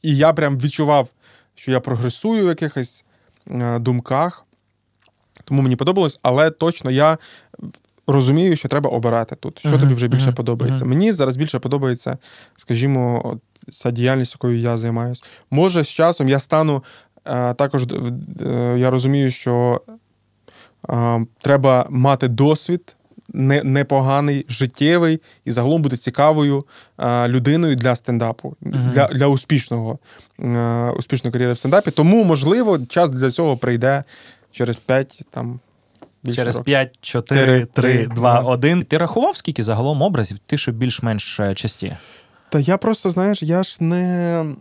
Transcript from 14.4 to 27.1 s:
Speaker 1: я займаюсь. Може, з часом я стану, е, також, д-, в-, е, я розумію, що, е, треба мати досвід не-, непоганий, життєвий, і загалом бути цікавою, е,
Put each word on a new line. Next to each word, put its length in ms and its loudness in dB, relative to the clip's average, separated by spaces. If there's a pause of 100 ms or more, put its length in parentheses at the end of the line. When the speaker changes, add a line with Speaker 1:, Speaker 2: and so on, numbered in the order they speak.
Speaker 1:
я 180 -2
займаюсь. 460 -4 (280)
Може, 320 2
з 60 -4
часом 400 2
я 100 2
стану, 440 0 (420)
е, 280 -2
також, 320 -2
д-, 120 -6
в-, 500 -8
е, 320 0
я 100 4
розумію, 420 2
що, 500 -2 (1080)
е, 360 -2 (140)
треба 500 4
мати 380 2
досвід 680 0 (380)
не-, 300 2
непоганий, 840 0
життєвий, 720 0 (240)
і 60 -6
загалом 300 0
бути 160 -2
цікавою, 680 2 (340)
е, 300 0